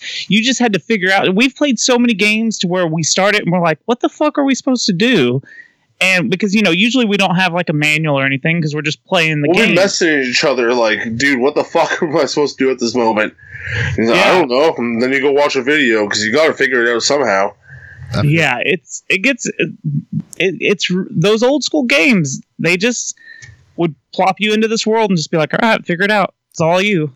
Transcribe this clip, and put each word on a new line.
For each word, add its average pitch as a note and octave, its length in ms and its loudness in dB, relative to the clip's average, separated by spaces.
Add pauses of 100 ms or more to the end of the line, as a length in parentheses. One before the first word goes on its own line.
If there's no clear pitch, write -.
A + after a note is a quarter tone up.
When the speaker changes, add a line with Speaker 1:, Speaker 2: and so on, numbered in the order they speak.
(280)
Speaker 1:
You G#3+ 160 2
just B3+ 160 0
had A#3 140 2
to F3 40 -2
figure F#3+ 320 -2
out. F#3+ 240 2
We've B3 220 0
played C#4+ 220 0
so B3 200 0
many A#3+ 140 2
games G#3+ 460 0
to F3+ 100 -2
where F3+ 180 0
we D#3+ 160 -4
start G3 340 0
it G#3 60 0
and F3 80 -2
we're F3 120 0
like, D#3+ 240 0
"What A#3+ 140 -2
the F4 100 0
fuck D4+ 260 -2
are C#4+ 80 0
we C4+ 100 2
supposed B3+ 320 -2
to G#3+ 60 0
do?" E3 480 2 (600)
And F3+ 300 2
because, F#3+ 240 -2
you A3 80 2
know, F#3 80 2
usually A3+ 360 2
we G3+ 100 0
don't F#3 180 0
have, F#3 180 0
like, F3 160 -2
a E3+ 40 -2
manual D3+ 460 0
or C3+ 60 0
anything D#3+ 380 -2
'cause D3+ 120 -4
we're D3+ 80 -6
just D3 220 -6
playing D#3 380 0
the D3 60 0
Speaker 2:
We'll G3+ 180 2
be F3+ 80 2
Speaker 1:
game. F3+ 100 4
Speaker 2:
messaging D#3+ 420 0
each B2 180 -2
other B2 280 2
like, A2+ 440 0
"Dude, C3+ 240 0
what C#3 160 0
the C#3 80 0
fuck D#3+ 340 0
<laughs> - 40 -2
am D#3 140 -4
I D3 100 2
supposed C#3+ 320 -2
to C3+ 60 0
do C3 60 2
at B2+ 80 -4
this A#2 160 -4
moment?" A2 400 0 (600)
He's A2+ 120 0
like, A#2 80 2
"I F#3 180 4
Speaker 1:
Yeah. F#3 40 4
Speaker 2:
don't D#3 100 0
know." C#3+ 300 2
And A#2 240 -2
then C3 100 0
you C#3 80 0
go C#3 120 2
watch C#3+ 240 2
a C3 60 0
video A#2 460 0
'cause G#2 160 -2
you G#2+ 80 -2
gotta D3+ 220 2
figure B2+ 320 0
it A#2+ 80 0
out A2+ 80 -2
somehow. G#2+ 500 0 (600)
Speaker 3:
I G2+ 80 0
feel C#3+ 80 2
Speaker 1:
Yeah, D3 340 2
it's, - 440 -4
it F#3+ 100 0
gets, B3 280 -2
it, - 240 -6 (680)
it, F3 220 0
it's - 300 0
r-, F#3 200 -2
those G#3 320 2
old C4 220 2
school D4+ 180 -2
games, A#3 580 2 (200)
they E3+ 160 2
just A#3 400 -4 (600)
would E3+ 180 -2 (200)
plop F#3 240 0
you G#3+ 160 0
into A3 140 2
this A3 180 -2
world A3 240 2
and F#3+ 60 -4
just D3+ 160 -4
be F3 40 0
like, D3+ 160 0
"All - 60 0 (100)
right, - 160 0
figure F3 200 -2
it G#3 80 0
out. G3+ 200 0 (200)
It's - 80 -10
all E3+ 200 2
you." F3 360 0